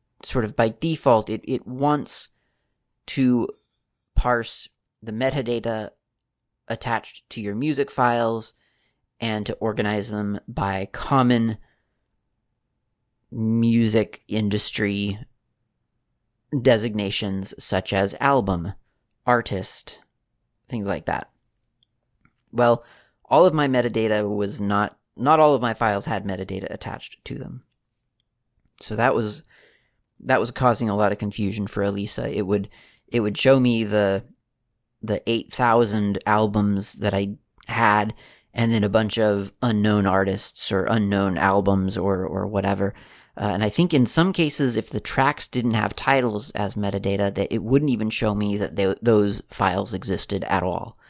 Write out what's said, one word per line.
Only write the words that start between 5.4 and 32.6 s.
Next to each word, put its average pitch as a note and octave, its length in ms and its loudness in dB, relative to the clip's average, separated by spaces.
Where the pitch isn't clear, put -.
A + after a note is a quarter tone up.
attached - 640 -6
to A2+ 100 -10
your G2+ 140 -4
music C#3 340 0
files A#2 640 0
and G#2+ 280 -4
to A2 80 -4
organize G#2+ 560 -2
them G#2 360 -4
by G2 440 -4
common B2 640 2
music A2+ 960 2
industry G2+ 920 -2
designations G#2 920 0
such - 280 -2
as G2 280 0
album, G2+ 540 0
artist, A#2 720 -2
things A2 180 -6
like F2+ 200 -4
that. - 240 -6
Well, A#2+ 340 2
all D#3 200 6
of E3+ 80 4
my D3 140 2
metadata A2 600 0
was G#2 340 -4
not, G2+ 360 0
not D3+ 220 4
all D3+ 160 6
of A#2 60 -2
my A#2 120 0
files G#2+ 320 0
had G2+ 180 -4
metadata F#2+ 480 -6
attached - 540 -14
to - 100 -12
them. - 280 -14
So - 160 -10
that A#2 200 2
was, A2 280 -4
that C3 180 0
was A#2+ 120 -2
causing A#2+ 380 0
a G2+ 60 0
lot G#2 160 2
of G2+ 60 -2
confusion G2+ 500 -4
for G2+ 160 -4
Elisa. G2+ 480 -4
It G2+ 140 -2
would, G2+ 240 -2